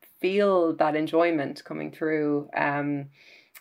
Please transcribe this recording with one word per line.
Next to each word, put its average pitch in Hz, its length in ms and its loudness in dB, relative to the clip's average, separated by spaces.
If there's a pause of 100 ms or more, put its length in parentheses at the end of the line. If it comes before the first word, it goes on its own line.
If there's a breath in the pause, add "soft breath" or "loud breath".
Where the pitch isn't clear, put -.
(220)
feel 185 540 2
that 156 200 2
enjoyment 156 720 0
coming 156 260 -8
through, 151 640 -2
um, 143 500 -2 (560 soft breath)